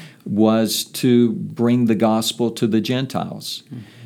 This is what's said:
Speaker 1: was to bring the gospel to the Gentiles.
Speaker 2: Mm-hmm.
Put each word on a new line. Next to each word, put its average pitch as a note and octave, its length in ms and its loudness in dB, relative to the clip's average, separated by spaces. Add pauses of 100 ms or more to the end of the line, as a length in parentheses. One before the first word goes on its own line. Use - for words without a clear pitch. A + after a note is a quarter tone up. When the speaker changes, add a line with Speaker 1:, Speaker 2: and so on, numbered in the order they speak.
(260)
Speaker 1:
was A2 580 2
to A#2+ 480 2
bring A#2+ 540 0
the A2 100 2
gospel A2 560 0
to - 160 -2
the G#2+ 140 2
Gentiles. B2 880 -6
Speaker 2:
Mm-hmm. C3 100 -16 (280)